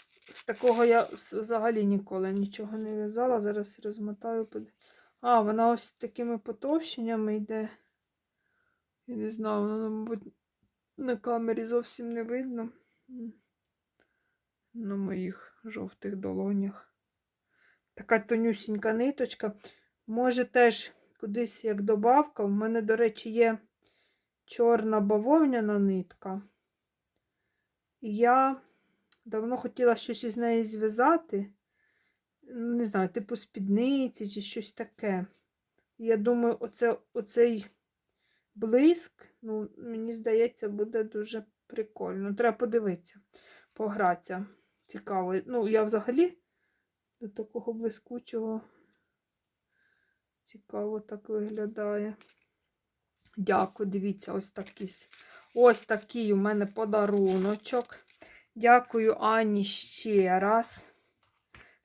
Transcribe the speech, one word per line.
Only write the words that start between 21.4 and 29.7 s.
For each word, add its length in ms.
як 180
добавка. 640
В 80
мене, 300
до 140
речі, 340
є 280
чорна 540
бавовняна 800
нитка. 640
І 140
я 460
давно 320
хотіла 380